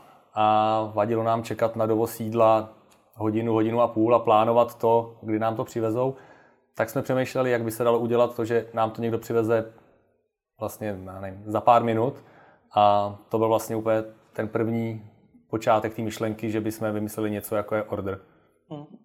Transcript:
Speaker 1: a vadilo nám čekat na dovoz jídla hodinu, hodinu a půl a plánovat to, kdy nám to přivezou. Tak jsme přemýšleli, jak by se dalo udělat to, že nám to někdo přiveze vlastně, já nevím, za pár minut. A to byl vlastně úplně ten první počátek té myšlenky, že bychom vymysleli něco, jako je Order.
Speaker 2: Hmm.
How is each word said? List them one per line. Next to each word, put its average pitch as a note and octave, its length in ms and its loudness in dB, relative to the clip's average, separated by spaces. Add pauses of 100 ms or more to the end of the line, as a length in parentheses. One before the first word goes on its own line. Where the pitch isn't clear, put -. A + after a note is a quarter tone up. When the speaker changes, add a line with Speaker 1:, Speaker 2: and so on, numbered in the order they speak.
(340)
Speaker 1:
a G#2+ 600 2
vadilo G#2+ 280 0
nám A2+ 200 0
čekat A2+ 340 -2
na A2+ 100 0
dovoz A2+ 340 0
jídla A2 520 2 (420)
hodinu, A2 380 -2
hodinu A2+ 280 2
a A#2 80 4
půl A2+ 260 2
a A#2 40 6
plánovat A#2 600 4
to, A#2 440 2
kdy G#2+ 160 -2
nám A2+ 180 -2
to B2+ 80 -4
přivezou. B2 500 -2 (600)
Tak - 140 -2
jsme C3+ 120 -4
přemýšleli, B2+ 480 -2
jak A#2 120 0
by A2+ 80 -4
se A2+ 140 -4
dalo A#2 140 4
udělat A#2+ 380 0
to, A#2 80 -4
že A2+ 300 0
nám A2 160 0
to A#2 120 -8
někdo A2+ 160 -2
přiveze A2+ 540 0 (880)
vlastně, G#2 460 -8
já F#2+ 140 -14
nevím, G2 260 -12
za G#2+ 140 -2
pár A#2 240 6
minut. A#2 400 0 (500)
A G#2 400 4 (140)
to A2+ 100 0
byl A2 100 2
vlastně A2+ 280 0
úplně A2 260 0 (300)
ten A2 160 -6
první A2+ 580 -4 (440)
počátek A2 440 0
té A#2 80 -6
myšlenky, A2 480 -6
že A2 100 -2
bychom A2 320 -4
vymysleli G#2+ 380 -4
něco, G#2+ 260 -6
jako G#2 180 -4
je G#2+ 80 -2
Order. G2 360 -8 (520)
Speaker 2:
Hmm. D3 140 -14 (200)